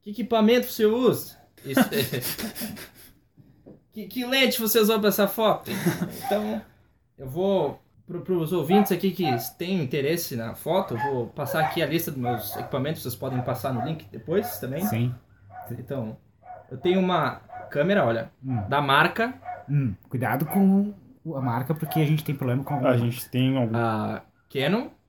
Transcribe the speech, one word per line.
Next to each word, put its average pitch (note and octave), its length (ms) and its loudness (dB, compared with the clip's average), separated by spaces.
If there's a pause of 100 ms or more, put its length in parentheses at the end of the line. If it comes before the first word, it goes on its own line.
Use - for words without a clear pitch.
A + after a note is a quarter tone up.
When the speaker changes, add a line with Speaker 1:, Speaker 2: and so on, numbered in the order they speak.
Speaker 1:
"Que G#3 100 -14
equipamento A#3 560 4
você A3 200 0
usa?" A3+ 500 2 (280)
Esse, C#3 160 2
<laughs> D3+ 1120 -2 (1000)
"Que, G#3+ 140 -12
que B3+ 180 -6
lente B3+ 360 2
você A3 200 4
usou A3 180 4
pra G#3 100 4
essa G3 200 2
foto?" - 420 0 (540)
Então, G#3+ 380 -2 (560)
eu C3+ 100 -12
vou, E3+ 520 0 (260)
pro, E3+ 160 -10
pros E3+ 300 0
ouvintes F#3 400 4
aqui F#3 180 0
que F3 140 -2 (340)
têm F3 240 -2
interesse C#3+ 540 -2
na A2+ 180 -6
foto, D#3+ 400 -2
eu A2+ 60 -4 (120)
vou A#2+ 160 -2
passar D3+ 360 -4
aqui - 180 -2
a D3+ 40 2
lista D#3+ 240 -2
dos C3 100 -8
meus B2 360 -4
equipamentos, C#3+ 460 -4
vocês B2+ 120 -6
podem C3 280 -4
passar B2+ 300 -4
no B2 120 -2
link D#3 260 -6
depois - 480 -4
também. C#3 280 -4
Speaker 2:
Sim. B2 280 0 (560)
Speaker 1:
Então, A#2+ 460 -8 (540)
eu C3 80 -12
tenho F#3 220 2
uma E3+ 360 0 (340)
câmera, E3 340 4
olha, A#2 260 0 (140)
Speaker 2:
Hum. B2 240 -2
Speaker 1:
da C#3+ 120 2
marca. E3 540 2 (340)
Speaker 2:
Hum, C3+ 260 0 (140)
cuidado B2+ 380 -2
com G3 460 4 (320)
o, D#3 120 -8
a C3+ 40 -4
marca, B2+ 340 -2
porque D#3 260 -2
a D3+ 40 4
gente D3 200 2
tem D3 100 -2
problema C3 300 0
com D3 100 -4
alguma C3 160 2
Speaker 3:
A B2 60 6
gente A#2+ 320 0
tem C3 280 2
algum A#2 200 0
Speaker 1:
A G#2+ 460 -2 (300)
Canon. F3+ 360 0 (200)